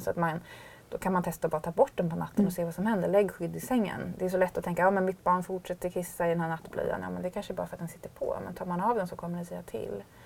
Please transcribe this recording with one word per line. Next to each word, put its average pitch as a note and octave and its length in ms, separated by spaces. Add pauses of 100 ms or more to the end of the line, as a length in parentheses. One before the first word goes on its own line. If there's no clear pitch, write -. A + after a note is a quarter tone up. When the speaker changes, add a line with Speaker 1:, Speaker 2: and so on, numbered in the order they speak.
Speaker 1:
Så F#3+ 100
att - 60
man, E3+ 240 (480)
då - 100
kan F#3+ 140
man F3+ 100
testa F3 240
att D#3+ 60
bara D#3 80
ta E3+ 100
bort A#3+ 240
den E3+ 160
på E3 60
natten E3 220
Speaker 2:
Mm. G3+ 80
Speaker 1:
och F3 60
se F3 120
vad E3 100
som F#3 120
händer. F#3+ 220
Lägg G3 220
skydd E3 260
i E3 40
sängen. G3 580
Det F#3 60
är F#3 40
så F#3 80
lätt F#3 220
att F3 60
tänka, F3 180
ja, F#3 80
men F#3+ 140
mitt F#3 200
barn F3+ 200
fortsätter F3+ 460
kissa F3 360
i - 40
den E3+ 100
här E3 80
nattblöjan. - 540
Ja, F#3 80
men F3+ 120
det F3+ 60
är - 20
kanske G3+ 240
bara F3+ 120
för F3 80
att F3+ 60
den E3+ 80
sitter - 200
på. - 360
Men F3+ 100
tar F#3 120
man F3+ 140
av A3+ 160
den F3+ 120
så F3+ 80
kommer F3 200
den F3 100
säga F3 160
till. G3+ 400 (240)